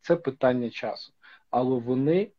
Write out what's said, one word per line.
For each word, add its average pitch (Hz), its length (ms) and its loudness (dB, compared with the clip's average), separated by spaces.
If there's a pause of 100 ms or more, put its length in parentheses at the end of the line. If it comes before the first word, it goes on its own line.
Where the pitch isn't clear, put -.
це 170 160 2
питання 127 540 0
часу. - 420 -10 (380)
Але 127 300 0
вони 139 580 0